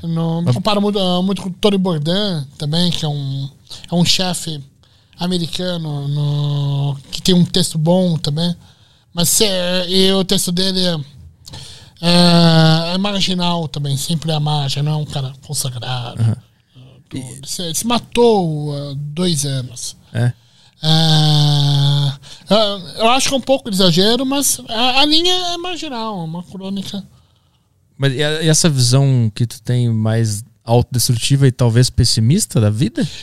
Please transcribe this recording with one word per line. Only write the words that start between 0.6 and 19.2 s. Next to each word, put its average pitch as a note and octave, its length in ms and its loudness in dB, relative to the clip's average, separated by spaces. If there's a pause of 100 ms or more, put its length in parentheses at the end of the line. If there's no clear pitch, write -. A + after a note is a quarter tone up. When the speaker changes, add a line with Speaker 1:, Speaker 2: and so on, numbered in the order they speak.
Speaker 1:
muito, G3+ 200 0
ah, F3+ 240 0
muito F#3+ 180 -2
com F#3+ 80 -8
o F3 40 -8
Tony G3 260 2
Bourdain F3 680 -2 (140)
também, E3 320 0
que - 140 -4
é - 20 -2
um, C#3 420 -6 (420)
é E3+ 40 -2
um F3 100 2
chefe E3 560 -2 (560)
americano E3+ 920 -4
no, C#3+ 880 -2 (120)
que - 120 -8
tem F#3+ 120 2
um F3 120 6
texto E3+ 340 -2
bom F3 380 2
também. E3+ 380 -2 (580)
Mas E3+ 160 0
cê, - 180 2 (400)
e F#3+ 240 2
o F#3+ 120 2
texto F#3 280 -2
dele F#3 340 -2
é, F3 100 0 (1040)
é, E3+ 920 4
é F#3 60 -2
marginal F#3 680 -2
também, C#3 300 -4
sempre D#3+ 340 -4
é D#3 40 0
à D3+ 40 -2
margem, D3 440 -2
não D3+ 80 0
é D#3 60 -2
um D3+ 80 -4
cara C3 280 -6 (140)
consagrado. B2+ 720 -8
Speaker 2:
Aham. A2+ 160 2 (720)
Speaker 1:
Tudo. C3+ 380 -12
Se, E3 280 -8
se - 100 -4
matou G3 880 0
há C#3+ 220 -8
dois D3 480 -2